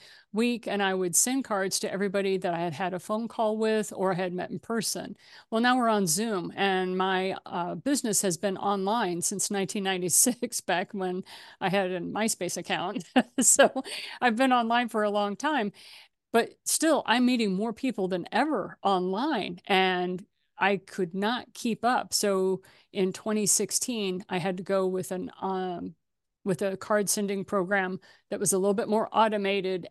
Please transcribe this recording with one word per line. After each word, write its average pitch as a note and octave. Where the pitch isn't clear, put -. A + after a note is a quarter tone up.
week, A3+
and G3+
I F#3+
would F#3
send B3+
cards G3
to G3+
everybody G3
that F#3
I E3
had E3+
had F3+
a E3+
phone A3
call A3
with A3
or F#3+
had F3+
met F3+
in F#3+
person. -
Well, A3+
now B3
we're A#3+
on G3+
Zoom, F#3
and F#3
my, F#3
uh, F3
business A3+
has F3
been G3
online G3
since G3
nineteen G3
ninety-six, F#3+
<laughs> -
back F3+
when F#3
I G3
had F#3
a F3+
MySpace F3
account. F3
<laughs> -
So C4
I've A#3+
been B3+
online A#3+
for G#3+
a G#3
long G3+
time. C4+
But A3+
still, D4+
I'm B3
meeting A3+
more A3
people G#3+
than F3+
ever A#3
online, F#3+
and F#3
I G3
could F#3
not G#3
keep A3
up. B3
So F#3+
in F#3
twenty G#3+
sixteen, G3
I F#3
had F3+
to F#3+
go F#3+
with F#3
an, F#3
um, F#3
with G3
a G3
card G#3
sending G3
program F#3+
that G3+
was G3
a G3
little G3
bit A3
more G#3+
automated G3